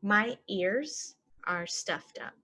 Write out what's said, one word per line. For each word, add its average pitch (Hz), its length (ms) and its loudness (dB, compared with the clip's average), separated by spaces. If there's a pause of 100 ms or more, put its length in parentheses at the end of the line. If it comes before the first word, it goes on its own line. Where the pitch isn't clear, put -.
My 214 440 4
ears 202 680 -2 (280)
are 175 240 -2
stuffed - 500 -4
up. 120 160 -12 (100)